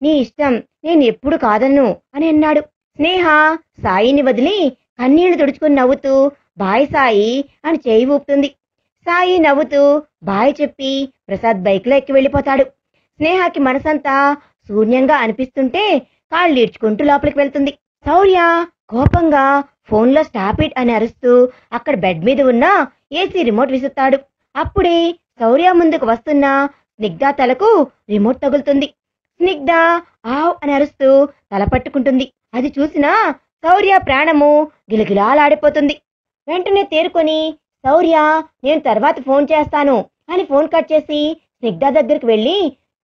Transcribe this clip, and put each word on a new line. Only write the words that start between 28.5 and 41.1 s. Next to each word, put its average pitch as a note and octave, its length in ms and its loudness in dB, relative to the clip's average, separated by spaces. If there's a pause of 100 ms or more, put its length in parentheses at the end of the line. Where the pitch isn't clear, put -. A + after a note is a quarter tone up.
స్నిగ్ధ E4 300 -2 (560)
"ఆవ్" D4+ 360 -2
అని C#4+ 100 -2
అరుస్తూ C#4 540 2
తల G3+ 380 -6
పట్టుకుంటుంది. C4 680 -2 (220)
అది B3 240 -6
చూసిన C#4+ 280 -2 (260)
శౌర్య F#4+ 720 0
ప్రాణము D4 640 2 (240)
గిలగిలాలాడిపోతుంది. C#4+ 1080 0 (480)
వెంటనే F#4+ 340 -2
తేరుకొని D#4 720 -2 (320)
శౌర్య, D#4 560 2 (220)
"నేను D4+ 160 0
తర్వాత C4+ 400 -2
ఫోన్ C4+ 320 0
చేస్తాను," C#4+ 520 0 (260)
అని F4+ 140 -2
ఫోన్ D4 240 0
కట్ D#4+ 240 -2
చేసి D4+ 480 -4 (180)